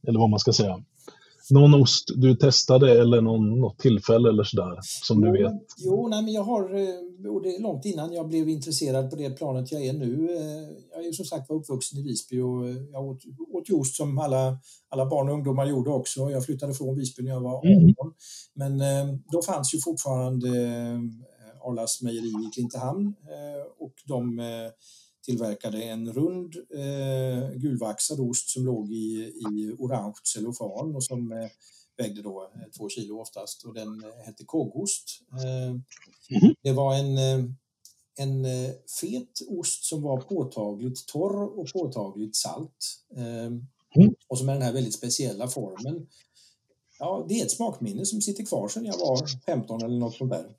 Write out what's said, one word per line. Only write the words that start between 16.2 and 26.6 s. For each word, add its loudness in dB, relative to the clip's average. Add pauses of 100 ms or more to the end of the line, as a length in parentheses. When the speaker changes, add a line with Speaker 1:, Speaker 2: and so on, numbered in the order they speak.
Speaker 2:
Jag -2
flyttade -4
från -4
Visby -6
när -4
jag -4
var -2
Speaker 1:
Mm. 12
Speaker 2:
arton. 2 (420)
Men, -4
eh, -2 (180)
då 0
fanns -4
ju -2
fortfarande, -2
eh, -2 (640)
Arlas -4
mejeri -4
i -6
Klintehamn, -4
eh, -12
och -16 (120)
de, -6
eh, -10 (560)
tillverkade -4
en -8
rund, -4 (200)